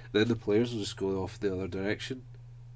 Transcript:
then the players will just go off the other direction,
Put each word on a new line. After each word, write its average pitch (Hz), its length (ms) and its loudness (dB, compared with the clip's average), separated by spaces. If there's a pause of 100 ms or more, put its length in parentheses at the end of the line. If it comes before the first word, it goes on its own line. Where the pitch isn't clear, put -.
(120)
then 107 160 6
the 117 80 4
players 113 360 4
will 110 100 -2
just - 160 -6
go 95 260 0
off - 160 -8
the 101 120 2
other 92 160 -2
direction, 98 540 -2 (540)